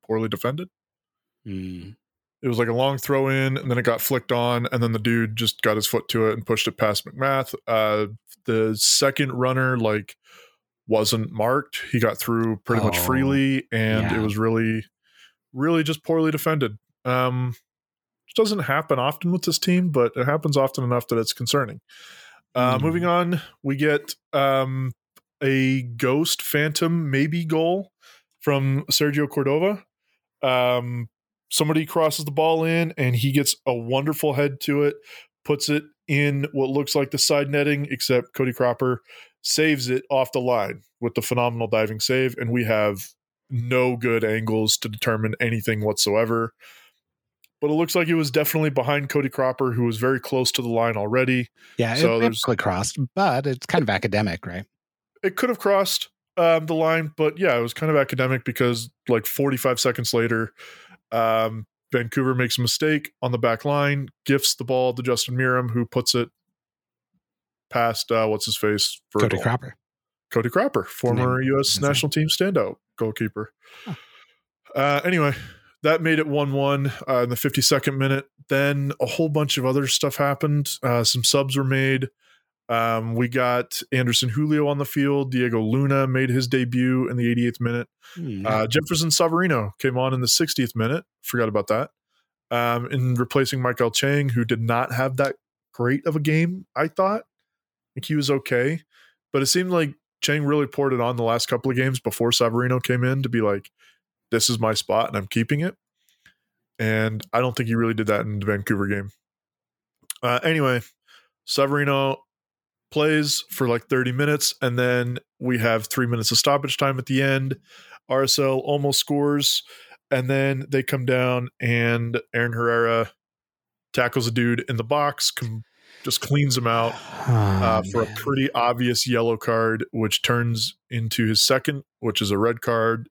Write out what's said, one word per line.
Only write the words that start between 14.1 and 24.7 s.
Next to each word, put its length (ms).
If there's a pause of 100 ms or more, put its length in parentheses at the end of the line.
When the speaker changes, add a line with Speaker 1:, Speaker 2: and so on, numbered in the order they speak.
Speaker 2:
yeah. 60
Speaker 1:
it 40
was 160
really, 480 (680)
really 300
just 200
poorly 280
defended. 460 (280)
Um, 500 (720)
which 80
doesn't 240
happen 400
often 320
with 120
this 140
team, 320
but 260
it 100
happens 320
often 260
enough 240
that 100
it's 160
concerning. 460 (760)
Uh, 240
Speaker 2:
Mm. 40
Speaker 1:
moving 240
on, 360 (220)
we 140
get, 380 (180)
um, 580 (520)